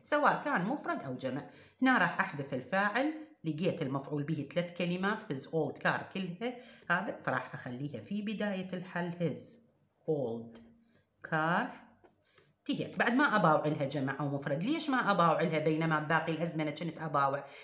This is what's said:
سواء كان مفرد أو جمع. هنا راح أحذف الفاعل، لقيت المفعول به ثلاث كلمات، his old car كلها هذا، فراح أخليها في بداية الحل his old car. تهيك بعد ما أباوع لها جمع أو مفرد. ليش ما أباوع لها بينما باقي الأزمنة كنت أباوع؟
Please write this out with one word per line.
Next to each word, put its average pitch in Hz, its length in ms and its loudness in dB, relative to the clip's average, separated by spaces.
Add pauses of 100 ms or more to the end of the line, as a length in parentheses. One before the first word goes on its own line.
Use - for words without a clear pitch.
سواء 269 400 2
كان 233 200 0
مفرد 302 380 -2
أو 131 120 -6
جمع. 131 360 -4 (320)
هنا 254 160 6
راح 170 220 2
أحذف 143 340 -4
الفاعل، 220 600 2 (300)
لقيت 160 380 0
المفعول 139 400 -2
به 147 320 -2
ثلاث 175 240 -2
كلمات، 185 540 -2
his - 140 -6
old 156 400 -2
car 139 280 -2
كلها 185 420 -6 (340)
هذا، 190 340 -2
فراح 127 300 -2
أخليها 131 460 -8
في 202 220 -6
بداية 202 500 -4
الحل 175 400 -6
his 170 280 -2 (720)
old 117 480 -2 (720)
car. 170 360 2 (960)
تهيك 143 340 -4
بعد 220 140 4
ما 254 240 4
أباوع 156 300 6
لها 147 180 2
جمع 135 360 -2
أو 147 80 0
مفرد. 143 360 -2
ليش 311 260 0
ما 233 200 2
أباوع 170 320 6
لها 160 160 2
بينما 156 420 2
باقي 156 320 2
الأزمنة 156 380 -2
كنت 156 280 -6
أباوع؟ 143 460 2 (200)